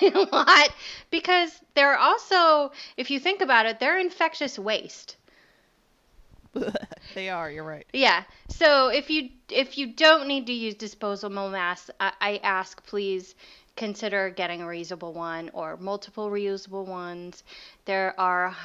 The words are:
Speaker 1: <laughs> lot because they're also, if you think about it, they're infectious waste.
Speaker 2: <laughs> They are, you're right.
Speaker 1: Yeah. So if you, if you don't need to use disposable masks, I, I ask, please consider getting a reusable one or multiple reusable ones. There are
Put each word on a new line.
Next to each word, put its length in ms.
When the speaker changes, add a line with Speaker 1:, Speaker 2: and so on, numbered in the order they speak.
Speaker 1:
<laughs> 320
lot 360
because 500
they're 240
also, 760
if 140
you 80
think 220
about 260
it, 140
they're 180
infectious 600
waste. 580
Speaker 2:
<laughs> 80
They 140
are, 220
you're 140
right. 280
Speaker 1:
Yeah. 300
So 400
if 220
you, 180
if 260
you 160
don't 360
need 180
to 60
use 220
disposable 760
masks, 400
I, 200
I 220
ask, 440
please 480
consider 540
getting 320
a 40
reusable 460
one 400
or 260
multiple 520
reusable 560
ones. 560
There 320
are 360